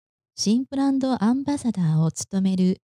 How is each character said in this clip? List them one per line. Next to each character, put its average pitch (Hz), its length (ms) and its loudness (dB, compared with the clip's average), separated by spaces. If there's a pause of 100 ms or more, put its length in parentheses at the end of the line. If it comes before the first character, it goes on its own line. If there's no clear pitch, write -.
(340)
新 240 300 0
ブ 269 120 -10
ラ 277 140 2
ン 269 80 0
ド 254 240 0
ア 220 80 4
ン 269 140 0
バ 285 140 -2
サ 240 120 -2
ダ 160 260 0
ー - 20 4
を 160 120 2
務 - 300 -6
め 190 160 0
る 185 320 2